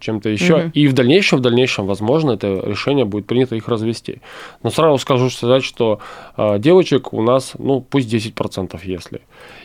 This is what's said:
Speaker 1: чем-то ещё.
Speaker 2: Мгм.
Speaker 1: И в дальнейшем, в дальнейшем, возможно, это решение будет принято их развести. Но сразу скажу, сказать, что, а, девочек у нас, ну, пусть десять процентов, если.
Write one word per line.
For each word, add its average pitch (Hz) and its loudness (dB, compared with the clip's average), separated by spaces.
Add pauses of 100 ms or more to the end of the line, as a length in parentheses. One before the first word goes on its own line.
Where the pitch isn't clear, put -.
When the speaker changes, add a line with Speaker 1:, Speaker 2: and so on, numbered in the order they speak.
Speaker 1:
чем-то 110 -4
ещё. 160 2
Speaker 2:
Мгм. 156 0
Speaker 1:
И 147 4
в 131 2
дальнейшем, 143 4
в 127 -2
дальнейшем, 120 2
возможно, 117 0
это 98 -2
решение 131 0
будет 101 -6
принято 123 0
их 110 -8
развести. 117 -4 (440)
Но 117 0
сразу 156 4
скажу, 127 2
сказать, 123 2
что, 110 0 (380)
а, 104 2
девочек 151 2
у 110 -2
нас, 123 0
ну, 131 -2
пусть 131 -2
десять 110 -4
процентов, 90 -8
если. 92 -10 (440)